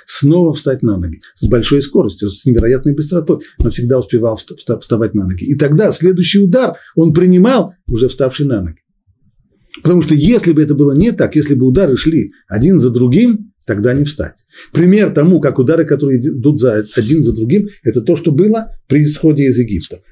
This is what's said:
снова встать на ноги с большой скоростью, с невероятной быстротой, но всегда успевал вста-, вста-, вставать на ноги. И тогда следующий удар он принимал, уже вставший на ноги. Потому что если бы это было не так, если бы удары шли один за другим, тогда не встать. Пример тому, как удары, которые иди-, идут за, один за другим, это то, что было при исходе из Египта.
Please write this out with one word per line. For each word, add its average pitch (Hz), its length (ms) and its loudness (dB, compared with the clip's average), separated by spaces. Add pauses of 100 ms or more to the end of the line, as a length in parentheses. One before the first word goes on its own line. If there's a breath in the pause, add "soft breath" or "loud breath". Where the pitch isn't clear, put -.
снова 160 480 2
встать 131 300 -4
на 107 140 -2
ноги 85 220 -8 (160 soft breath)
с - 120 -4
большой 120 340 0
скоростью, 110 480 -2
с - 160 -12
невероятной 127 480 0
быстротой, 156 460 -2 (200 loud breath)
но 113 120 0
всегда 120 280 -2
успевал 113 380 -2
вста-, - 180 -16
вста-, - 240 -6
вставать 107 360 -4
на 101 100 -2
ноги. 90 180 -6
И 143 140 -2
тогда 151 340 2
следующий 180 480 0
удар 208 380 0 (180 loud breath)
он 160 180 2
принимал, 180 600 4 (140)
уже 123 200 0
вставший 139 380 -4
на 120 160 -2
ноги. 82 160 -10 (1040)
Потому 175 200 2
что 160 140 0
если 175 380 2
бы 151 80 2
это 147 140 0
было 139 200 2
не 208 160 2
так, - 240 -2
если 147 200 0
бы 127 100 2
удары 131 320 2
шли 156 340 -2 (160 soft breath)
один 156 320 2
за 123 120 2
другим, 151 600 0 (140)
тогда 113 300 -2
не 143 80 0
встать. - 420 -8 (260 loud breath)
Пример 180 380 4
тому, 165 300 2
как 143 180 -2
удары, 160 280 0
которые 139 340 0
иди-, 127 100 -4
идут 139 300 0
за, 107 260 0 (100)
один 131 280 0
за 117 100 0
другим, 151 360 -2 (120)
это 117 200 -2
то, 165 140 0
что 160 160 -2
было 214 440 0 (120)
при 151 140 2
исходе 147 440 0
из 120 120 0
Египта. 104 440 -4 (100)